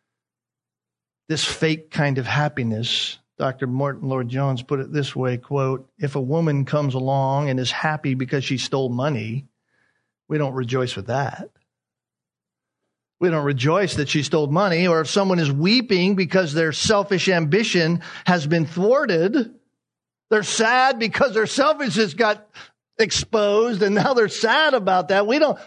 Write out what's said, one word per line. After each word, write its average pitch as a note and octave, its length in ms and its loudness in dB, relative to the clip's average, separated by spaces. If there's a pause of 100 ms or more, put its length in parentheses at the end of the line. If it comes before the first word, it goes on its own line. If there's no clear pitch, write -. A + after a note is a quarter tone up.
(1300)
this D#3 160 -2
fake D#3+ 460 -2
kind C#3+ 280 0
of B2+ 80 -4
happiness. A#2+ 920 -2 (200)
Doctor C3+ 300 -4
Martin C3+ 400 -4
Lloyd-Jones C3 540 -2
put C#3 180 -4
it C3 120 -10
this C#3+ 220 -4
way, B2+ 220 -2
quote, C3 520 -4 (100)
If C#3+ 180 -4
a C#3+ 40 -2
woman C#3+ 440 0
comes C#3+ 300 -2
along C3+ 540 -2
and C3 120 -2
is B2 100 -4
happy D3+ 440 -2
because C3 300 -2
she C3 140 -2
stole C3 300 -2
money, B2 580 -4 (800)
we D3+ 120 -2
don't C3+ 160 -2
rejoice B2+ 420 -2
with G2 100 -10
that. C3+ 440 -6 (1700)
We F3 100 2
don't D#3 140 0
rejoice D3 500 0
that C#3+ 140 -2
she D3 160 0
stole D3+ 240 0
money, F3 400 2
or E3 140 4
if C#3+ 60 -4
someone F#3+ 300 2
is D3+ 140 2
weeping F#3+ 640 2
because F3+ 360 0
their D#3+ 200 0
selfish G3+ 560 0
ambition E3+ 720 2 (240)
has F3 220 2
been D#3+ 200 2
thwarted, A3 880 0 (760)
they're G#3+ 140 2
sad B3 560 2
because A3+ 360 0
their G#3+ 120 0
selfishness B3+ 680 0
got G#3 340 0 (500)
exposed G#3+ 840 2
and G3+ 120 2
now G#3 200 2
they're A3+ 140 4
sad C4+ 460 2
about F#3 340 2
that. G3+ 180 2
We B3 120 2
don't, D4 280 2